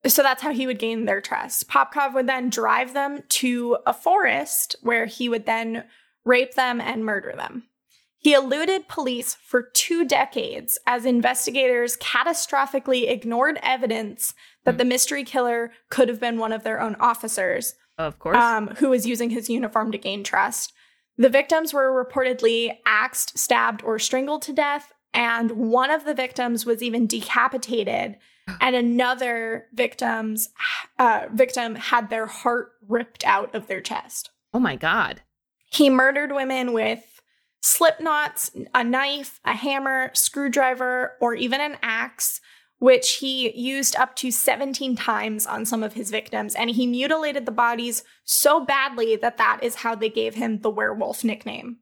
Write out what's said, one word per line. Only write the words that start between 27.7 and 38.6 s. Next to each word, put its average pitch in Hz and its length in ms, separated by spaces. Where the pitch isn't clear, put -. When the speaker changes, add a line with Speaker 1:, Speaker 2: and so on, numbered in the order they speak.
Speaker 2:
<gasps> - 120
Speaker 1:
and 254 160
another 240 960
victim's, 226 800
uh, 226 320
victim 240 440
had 233 340
their 226 160
heart 240 460
ripped 226 380
out 208 300
of 214 120
their 190 140
chest. - 500
Speaker 2:
Oh 233 60
my 175 160
God. 165 460
Speaker 1:
He 285 180
murdered 269 440
women 262 400
with 226 480
slip - 400
knots, 302 500